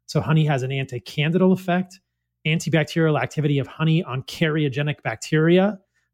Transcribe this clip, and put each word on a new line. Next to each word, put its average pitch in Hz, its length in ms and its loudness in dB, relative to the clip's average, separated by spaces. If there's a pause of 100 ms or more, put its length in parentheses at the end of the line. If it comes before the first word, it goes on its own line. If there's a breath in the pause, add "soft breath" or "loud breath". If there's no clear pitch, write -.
So - 160 -2
honey 160 240 2
has 139 180 0
an 131 80 -6
anti-candidal 147 800 0
effect. 180 480 -2 (480)
Antibacterial 156 720 0
activity 143 380 -2
of 127 80 -4
honey 160 360 0
on 131 200 -8
karyogenic 151 800 -2
bacteria. 170 760 2 (340)